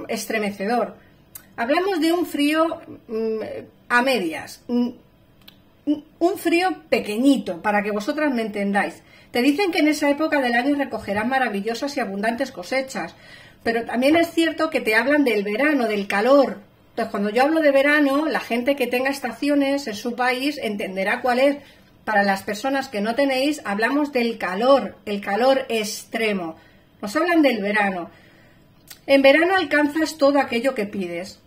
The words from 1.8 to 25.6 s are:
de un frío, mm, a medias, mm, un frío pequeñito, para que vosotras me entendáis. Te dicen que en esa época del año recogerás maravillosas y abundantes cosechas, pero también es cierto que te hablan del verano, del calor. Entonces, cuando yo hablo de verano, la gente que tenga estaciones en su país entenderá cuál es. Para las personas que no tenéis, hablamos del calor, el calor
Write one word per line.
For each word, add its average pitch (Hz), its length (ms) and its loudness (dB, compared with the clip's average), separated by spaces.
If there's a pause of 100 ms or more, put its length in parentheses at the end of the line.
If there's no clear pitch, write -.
de 330 120 2
un 349 140 0
frío, 311 540 0 (280)
mm, 220 320 -4 (480)
a 240 140 4
medias, 269 680 -2
mm, 240 200 0 (1300)
un 370 200 2
frío 339 500 0
pequeñito, 208 760 0
para 208 200 0
que 208 100 -4
vosotras 285 420 -2
me 226 80 -2
entendáis. 202 600 -4 (280)
Te 240 120 0
dicen 294 280 2
que 359 80 -2
en 302 100 4
esa 294 220 0
época 302 300 0
del 240 140 0
año 269 200 2
recogerás 220 520 -4
maravillosas 240 720 -2
y 262 40 -2
abundantes 226 500 -4
cosechas, 262 640 -6 (480)
pero 233 220 -2
también 262 320 2
es 330 160 2
cierto 320 380 0
que 240 100 -2
te 214 160 0
hablan 277 280 2
del 208 200 0
verano, 247 420 0
del 202 200 -2
calor. 233 520 4 (380)
Entonces, 226 140 -4
cuando 208 180 -2
yo 233 140 2
hablo 320 180 4
de 285 120 6
verano, 285 520 4
la 220 160 -2
gente 247 340 -2
que 262 120 -2
tenga 262 240 -2
estaciones 277 760 -2
en 214 80 -8
su 233 220 -6
país 254 460 -2
entenderá 202 580 -4
cuál 247 200 0
es. 285 180 2 (480)
Para 202 160 2
las 196 200 0
personas 269 460 -4
que 202 140 -4
no 226 120 -2
tenéis, 277 520 0
hablamos 247 480 0
del 233 240 0
calor, 202 640 2
el 202 160 -4
calor 240 480 2